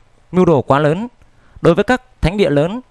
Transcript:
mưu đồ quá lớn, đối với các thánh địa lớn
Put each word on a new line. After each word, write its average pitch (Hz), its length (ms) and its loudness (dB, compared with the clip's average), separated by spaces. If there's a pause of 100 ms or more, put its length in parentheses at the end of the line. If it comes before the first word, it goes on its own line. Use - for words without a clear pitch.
(320)
mưu 180 140 0
đồ 156 160 2
quá 139 180 0
lớn, 165 280 -2 (540)
đối 165 140 2
với 202 80 0
các 247 180 -2 (200)
thánh 175 160 -2
địa 180 120 0
lớn 170 420 -2